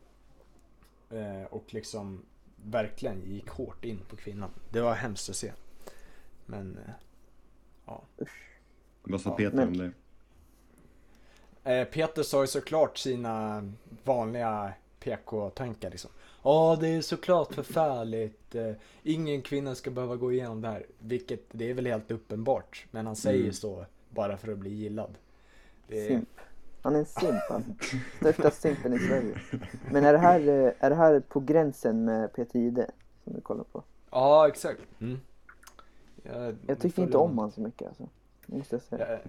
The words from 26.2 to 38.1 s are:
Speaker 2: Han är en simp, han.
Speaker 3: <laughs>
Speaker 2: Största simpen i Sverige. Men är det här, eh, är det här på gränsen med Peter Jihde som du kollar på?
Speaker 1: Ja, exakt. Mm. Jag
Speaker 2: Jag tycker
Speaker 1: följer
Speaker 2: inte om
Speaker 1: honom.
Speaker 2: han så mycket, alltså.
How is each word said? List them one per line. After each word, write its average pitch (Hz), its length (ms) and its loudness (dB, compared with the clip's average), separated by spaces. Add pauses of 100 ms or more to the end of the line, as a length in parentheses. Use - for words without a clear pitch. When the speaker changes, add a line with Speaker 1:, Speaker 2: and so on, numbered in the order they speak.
Speaker 2:
Han 139 140 2
är 151 40 4
en 151 60 0
simp, 147 340 0 (100)
han. 110 140 -4 (320)
Speaker 3:
<laughs> - 240 -8
Speaker 2:
Största 156 320 6
simpen 135 420 0
i 123 60 0
Sverige. 117 400 0 (520)
Men 139 140 4
är 147 80 12
det 151 60 10
här, 175 280 10
eh, 135 320 6
är 135 100 6
det 143 60 4
här 160 240 8
på - 200 -2
gränsen 131 640 2
med 110 280 0
Peter 120 260 -2
Jihde 120 320 0 (320)
som - 100 -10
du - 80 -10
kollar 113 220 -6
på? - 200 -14 (280)
Speaker 1:
Ja, 147 360 8
exakt. - 340 -2 (180)
Mm. 127 200 -6 (1040)
Jag 117 320 -8 (120)
Speaker 2:
Jag 139 120 -2
tycker 175 160 0
Speaker 1:
följer 185 120 2
Speaker 2:
inte 127 100 4
om 135 120 8
Speaker 1:
honom. 131 80 0
Speaker 2:
han 107 140 -2
så 107 100 -10
mycket, 110 260 -8
alltså. - 220 -14 (360)